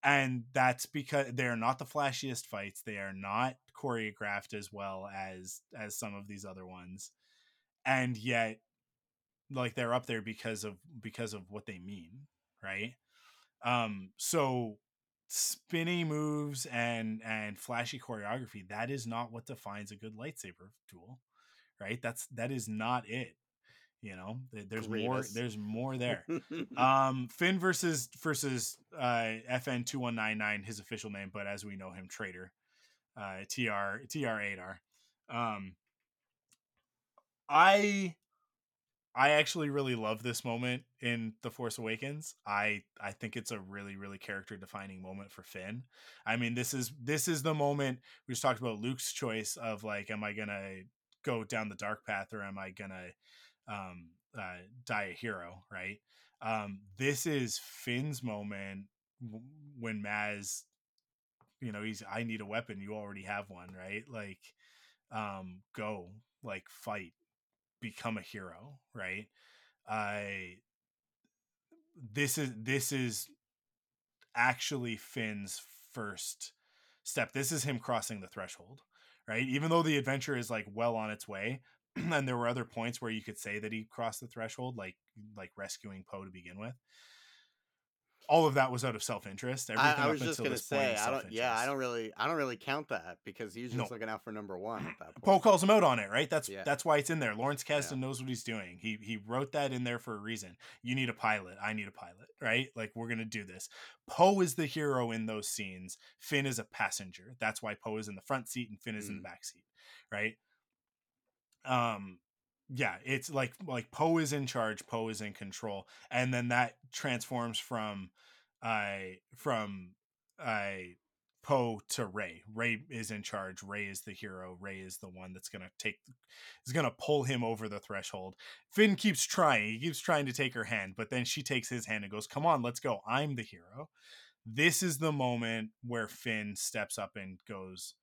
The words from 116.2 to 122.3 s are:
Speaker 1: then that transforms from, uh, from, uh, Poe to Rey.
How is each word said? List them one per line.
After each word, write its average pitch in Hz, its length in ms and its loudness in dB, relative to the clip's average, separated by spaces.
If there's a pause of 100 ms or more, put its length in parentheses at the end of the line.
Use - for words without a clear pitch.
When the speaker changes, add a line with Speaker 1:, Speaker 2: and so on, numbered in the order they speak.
Speaker 1:
then 123 160 2
that 120 300 4 (140)
transforms 120 640 -2
from, 104 520 -4 (520)
uh, 104 360 0 (380)
from, 101 540 -2 (480)
uh, 104 380 -2 (640)
Poe 120 480 2
to 120 160 -2
Rey. 95 360 -6 (100)